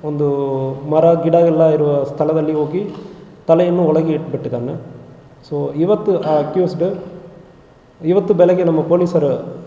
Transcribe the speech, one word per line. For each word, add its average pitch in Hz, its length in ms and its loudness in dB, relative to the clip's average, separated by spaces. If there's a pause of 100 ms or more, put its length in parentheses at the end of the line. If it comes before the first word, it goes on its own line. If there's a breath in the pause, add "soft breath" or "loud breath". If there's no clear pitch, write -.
ಒಂದು 147 260 -2 (600)
ಮರ 165 320 4
ಗಿಡ 165 120 2
ಎಲ್ಲ 165 300 4
ಇರುವ 147 400 2
ಸ್ಥಳದಲ್ಲಿ 156 500 -2
ಹೋಗಿ 156 360 -2 (580 loud breath)
ತಲೆಯನ್ನು 175 360 2
ಒಳಗೆ 160 300 2
ಇಟ್ಬಿಟ್ಟಿದ್ದಾನೆ. 131 600 -6 (760)
So 143 280 -6
ಇವತ್ತು 185 400 0
ಆ 151 200 0
ಅಕ್ಯೂಸ್ಡ್, 180 640 -2 (1040)
ಇವತ್ತು 185 280 2
ಬೆಳಗ್ಗೆ 175 300 4
ನಮ್ಮ 160 180 2
ಪೊಲೀಸರು 160 600 0 (240)